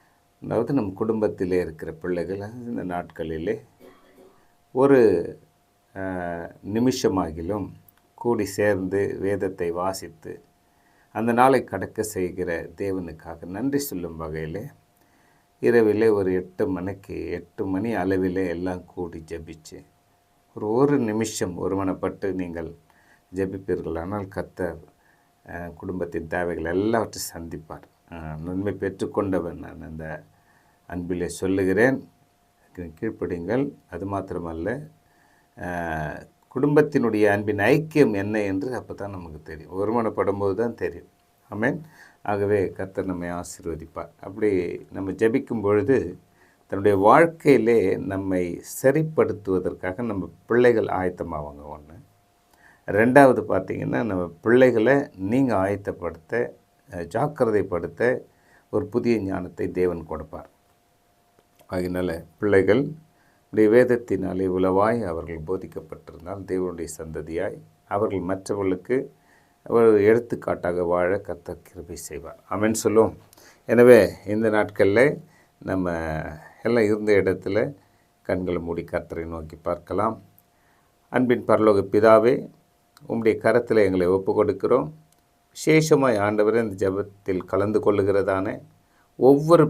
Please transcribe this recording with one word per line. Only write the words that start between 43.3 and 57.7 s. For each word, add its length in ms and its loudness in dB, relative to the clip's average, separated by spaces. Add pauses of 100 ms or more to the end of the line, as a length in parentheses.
ஆசீர்வதிப்பார். 680 -12 (160)
அப்படி 240 0 (460)
நம்ம 160 -6 (100)
ஜெபிக்கும் 440 0
பொழுது, 300 4 (720)
தன்னுடைய 280 2 (120)
வாழ்க்கையிலே 680 6 (360)
நம்மை 300 -2 (380)
சரிப்படுத்துவதற்காக 1300 0
நம்ம 180 -6 (160)
பிள்ளைகள் 440 4 (100)
ஆயத்தமாவாங்க. 640 -6 (140)
ஒண்ணு. 220 -20 (1000)
ரெண்டாவது 540 8
பார்த்தீங்கன்னா, 580 -2
நம்ம 160 -2 (200)
பிள்ளைகளை 500 6 (360)
நீங்க 220 0 (120)
ஆயத்தப்படுத்த, 760 -6 (500)
அ, 220 -8
ஜாக்கிரதைப்படுத்த 880 0 (680)